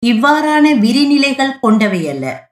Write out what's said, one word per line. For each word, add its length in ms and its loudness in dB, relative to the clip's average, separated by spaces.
இவ்வாறான 640 2
விரிநிலைகள் 800 0
கொண்டவையல்ல. 680 -2